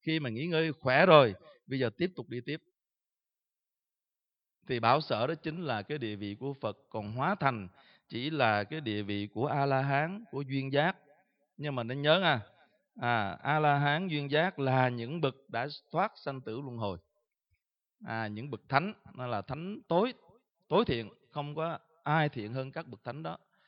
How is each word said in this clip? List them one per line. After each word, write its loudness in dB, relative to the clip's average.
Khi 0
mà -4
nghỉ -4
ngơi 0
khỏe 4
rồi, 10
bây -4
giờ 2
tiếp -2
tục -12
đi -8
tiếp." -8
Thì -2
bảo 6
sở 0
đó -2
chính -8
là -4
cái -6
địa -4
vị -6
của -6
Phật, -6
còn -8
hóa -2
thành 0
chỉ -6
là 4
cái -8
địa -4
vị -4
của -2
A-la-hán, 0
của -8
duyên -4
giác. 2
Nhưng -6
mà -4
nên -6
nhớ 4
nha, 2
à, 0
A-la-hán, 2
duyên -4
giác 0
là 4
những -6
bậc 0
đã -4
thoát 0
sanh -8
tử -8
luân -10
hồi. -4
À, -6
những -10
bậc -10
thánh, 2
nó -8
là -4
thánh -10
tối, 2
tối 2
thiện, -4
không -8
có -6
ai 2
thiện -8
hơn -6
các -10
bậc -18
thánh -10
đó. -10